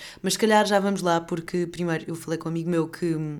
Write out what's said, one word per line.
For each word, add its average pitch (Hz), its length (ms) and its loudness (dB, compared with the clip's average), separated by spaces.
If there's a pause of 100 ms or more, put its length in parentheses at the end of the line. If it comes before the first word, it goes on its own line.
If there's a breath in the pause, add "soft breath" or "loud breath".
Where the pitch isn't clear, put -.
(200 loud breath)
mas 190 140 0
se - 40 -6
calhar 214 280 6
já 202 120 4
vamos 196 220 0
lá, 170 220 2
porque 175 440 -4
primeiro 170 400 -4
eu 165 80 -8
falei 165 240 -6
com 165 120 -6
um - 20 -4
amigo 165 160 -2
meu 165 180 2
que, 165 300 -4 (240)